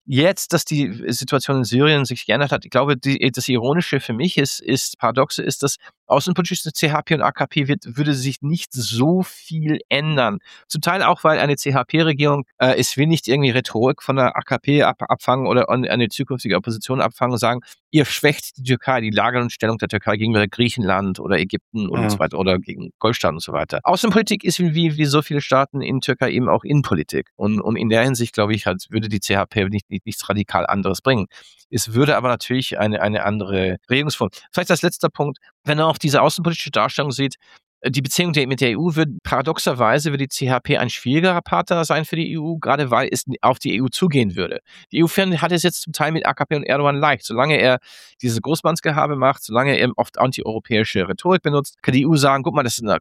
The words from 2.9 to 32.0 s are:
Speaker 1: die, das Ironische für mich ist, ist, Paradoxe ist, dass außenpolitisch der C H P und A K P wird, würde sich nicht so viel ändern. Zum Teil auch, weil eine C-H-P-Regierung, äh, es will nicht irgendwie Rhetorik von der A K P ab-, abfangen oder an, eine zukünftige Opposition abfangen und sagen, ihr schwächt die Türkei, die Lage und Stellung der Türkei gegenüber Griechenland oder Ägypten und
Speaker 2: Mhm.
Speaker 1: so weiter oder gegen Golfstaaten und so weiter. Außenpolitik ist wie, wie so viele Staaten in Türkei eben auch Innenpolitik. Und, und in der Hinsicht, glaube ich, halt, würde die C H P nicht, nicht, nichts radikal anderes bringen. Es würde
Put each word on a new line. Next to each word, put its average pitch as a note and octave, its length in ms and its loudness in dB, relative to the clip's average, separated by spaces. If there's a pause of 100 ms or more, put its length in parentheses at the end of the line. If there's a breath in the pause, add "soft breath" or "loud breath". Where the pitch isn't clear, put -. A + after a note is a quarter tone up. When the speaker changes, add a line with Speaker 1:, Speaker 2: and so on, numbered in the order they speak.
Speaker 1:
die, C3+ 320 0
das B2 180 -6
Ironische C3+ 520 0
für - 120 -8
mich C3+ 240 -2
ist, - 240 -2
ist, - 380 -2
Paradoxe B2+ 440 0
ist, - 200 -4
dass C#3 140 -2 (320 loud breath)
außenpolitisch F3 560 0
der D#3 80 -8
C - 180 0
H D3+ 120 0
P - 120 0
und C#3+ 80 0
A C#3 80 2
K C#3 160 -2
P C#3 220 -2
wird, A#2+ 280 -4
würde D3 160 0
sich C3 300 -2
nicht D#3 300 -2
so B2+ 500 0
viel D#3 560 -4 (100)
ändern. C3 500 0 (280 loud breath)
Zum - 160 -6
Teil F3+ 200 0
auch, D#3+ 200 2
weil D#3 180 4
eine C#3+ 160 2
C-H-P-Regierung, C#3+ 880 0 (120)
äh, B2+ 220 4
es - 180 0
will C#3 100 2
nicht D#3+ 220 2
irgendwie C3+ 220 4
Rhetorik B2 520 0
von C3+ 140 -2
der B2+ 180 2
A - 60 -2
K - 160 -2
P C#3+ 260 2
ab-, - 200 2
abfangen B2+ 440 0
oder A2+ 220 2
an, B2 160 0
eine A#2 240 0
zukünftige B2+ 480 -4
Opposition A2+ 460 -2
abfangen B2 320 0
und A#2 40 -2
sagen, A#2+ 220 0 (300 loud breath)
ihr D3+ 160 4
schwächt - 500 -2
die C#3 60 -14
Türkei, B2+ 400 0
die A2 80 -2
Lage G#2+ 280 0
und A#2+ 140 -2
Stellung A2+ 240 -2
der G#2 120 -4
Türkei G#2+ 280 -2
gegenüber G#2+ 320 2
Griechenland G2 720 -2
oder F#2 180 0
Ägypten G2 520 -4
und A#2+ 100 -2
Speaker 2:
Mhm. A2 100 0
Speaker 1:
so G2+ 80 -2
weiter D#2+ 200 -2
oder F#2 200 2
gegen - 400 -10
Golfstaaten G#2 380 0
und E2 60 -10
so - 100 -10
weiter. - 300 -4
Außenpolitik G#3 600 0
ist - 160 -2
wie, E3 380 0
wie D#3 80 2
so C#3+ 160 2
viele C#3+ 220 -4
Staaten C3+ 400 0
in C3 180 -2
Türkei B2 300 0
eben A#2 180 0
auch F2+ 160 2
Innenpolitik. F#2 720 0
Und, G#2 240 0
und A2 160 -2
in A2+ 140 -2
der A2+ 140 4
Hinsicht, A#2+ 280 0
glaube G#2+ 220 0
ich, G#2 100 -4
halt, F#2+ 240 -2
würde A2 200 -2
die G2+ 120 -2
C - 160 0
H G2 80 2
P G2 220 0
nicht, G2+ 240 -4
nicht, F#2+ 160 -8
nichts - 220 -10
radikal G2 380 0
anderes F#2+ 360 -2
bringen. A2+ 240 0 (440 loud breath)
Es A2 220 -4
würde C#3 240 2